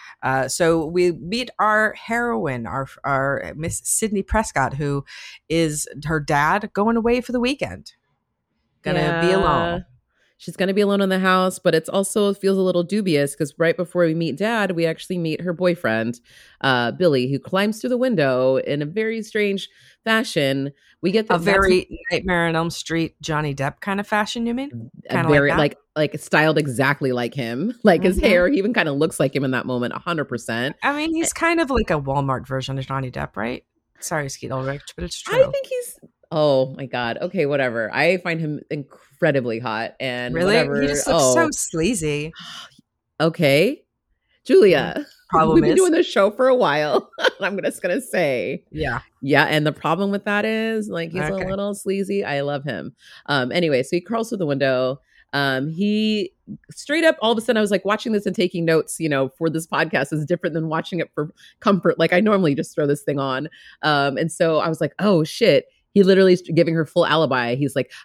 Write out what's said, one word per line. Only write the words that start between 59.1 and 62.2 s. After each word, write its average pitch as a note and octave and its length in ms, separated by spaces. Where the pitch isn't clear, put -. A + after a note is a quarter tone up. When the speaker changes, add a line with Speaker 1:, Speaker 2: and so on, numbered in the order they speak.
Speaker 2:
for E3 200
this D#3+ 160
podcast D#3 460
is D3+ 120
different E3+ 300
than D#3+ 140
watching D#3+ 320
it - 120
for D3+ 200
comfort. E3+ 400
Like, E3 140
I F3 80